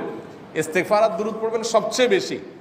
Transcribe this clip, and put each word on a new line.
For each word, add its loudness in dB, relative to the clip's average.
ইস্তেগফার 2
আর 2
দুরূদ -4
পড়বেন -2
সবচেয়ে 2
বেশি 2